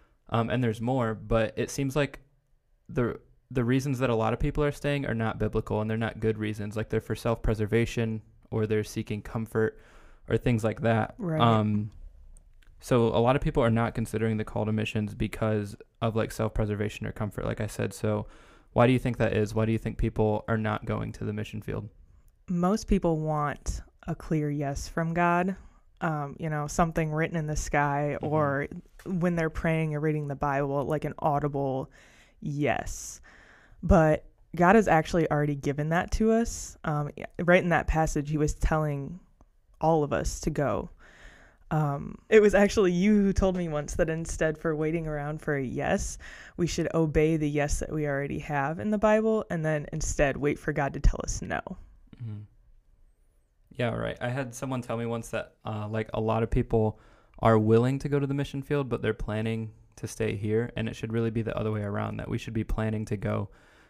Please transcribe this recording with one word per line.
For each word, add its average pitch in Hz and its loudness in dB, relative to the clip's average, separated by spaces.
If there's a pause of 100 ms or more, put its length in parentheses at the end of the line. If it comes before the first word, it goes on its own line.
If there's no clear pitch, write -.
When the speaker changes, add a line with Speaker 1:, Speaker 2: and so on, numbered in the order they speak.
(300)
Speaker 1:
Um, 113 0
and 123 0
there's 113 0
more, 120 0
but 110 0
it - -2
seems 139 -4
like 143 -2 (720)
the, 120 -2 (320)
the 127 0
reasons 131 2
that 127 2
a 117 2
lot 113 2
of 123 -2
people 147 0
are 147 2
staying 143 -4
are - -2
not 110 -2
biblical, 107 -2
and 107 -2
they're 110 -2
not 113 -4
good 110 0
reasons. 107 -6
Like, 107 -4
they're 113 0
for - -4
self-preservation, 113 0 (260)
or 110 0
they're 107 0
seeking 107 -6
comfort, 110 -2 (480)
or 117 2
things 117 2
like 107 -2
that. 113 2
Speaker 2:
Right. 170 -2
Speaker 1:
Um, 107 2 (880)
so 117 2
a 107 2
lot 123 4
of 139 0
people 147 2
are 113 4
not 113 2
considering 110 -2
the 110 -4
call 110 -4
to 107 0
missions 107 -2
because 107 -2 (240)
of, 113 -2
like, 110 -2
self-preservation 107 -2
or - -8
comfort, - -6
like 110 -4
I 107 -4
said. 107 -4
So 107 -2 (460)
why 120 6
do 127 6
you 127 4
think 120 -2
that 110 2
is? 107 0
Why 110 2
do 113 0
you 113 2
think - -6
people 110 0
are 113 2
not 107 -2
going 107 -4
to - -10
the 107 -4
mission 107 -8
field? 107 -8 (640)
Speaker 2:
Most 180 0
people 175 2
want 151 -4 (260)
a 160 -4
clear 151 -2
yes 143 -4
from 165 -4
God, 175 2 (460)
um, 151 -2
you 160 -4
know, 151 -2
something 160 0
written 160 -2
in 151 -2
the 151 -4
sky, 147 0
Speaker 1:
Mm-hmm. 151 -2
Speaker 2:
or 143 0 (380)
when 175 0
they're 160 0
praying 160 0
or 147 -2
reading 151 0
the 139 -4
Bible, 139 0
like, 156 0
an - -4
audible 139 0 (480)
yes. - -4 (640)
But 160 6 (300)
God 180 8
has 220 8
actually 160 2
already 147 2
given 147 -2
that 170 0
to 220 4
us. - -2
Um, 147 -2 (320)
right 175 8
in 175 0
that 160 4
passage, 151 0
he 151 0
was 151 2
telling 151 0 (600)
all 160 4
of 143 -2
us - -2
to - -2
go. 139 -2 (800)
Um, 151 -2 (100)
it 214 10
was 208 8
actually 196 4
you 202 6
who 196 4
told 190 2
me 175 -2
once 147 -4
that 165 2
instead 160 -2
for 160 -2
waiting 160 -2
around 147 -6
for 147 -2
a 135 -2
yes, 139 -2 (400)
we 175 0
should - -2
obey 160 2
the 151 0
yes 147 0
that - -6
we 151 -2
already 143 -4
have 147 -4
in 214 -2
the 214 2
Bible 220 2
and 165 -2
then 156 -2
instead 147 0
wait 143 -2
for 151 -4
God 139 -2
to - -8
tell - 4
us - -8
no. - -4 (600)
Speaker 1:
Mm-hmm. 107 -10 (1400)
Yeah, 113 0
right. 113 -4
I 120 -4
had 123 -6
someone 131 -6
tell 117 -6
me 117 -4
once 117 -6
that, - -8 (100)
uh, 107 -6
like, 110 -4
a 113 -2
lot 110 0
of 113 -2
people 113 2 (400)
are 113 6
willing 113 4
to 143 -4
go 143 2
to 139 0
the 139 -4
mission 139 -4
field, 139 -2
but 110 -2
they're 107 2 (160)
planning 110 -2 (240)
to - -10
stay 110 -4
here, 107 0
and 113 -2
it - -8
should 113 -8
really 113 0
be 113 0
the - -4
other 107 0
way 107 -2
around, 107 -4
that - -8
we 107 -2
should 113 -8
be 110 0
planning 110 -2
to 107 -4
go, 104 -2 (400)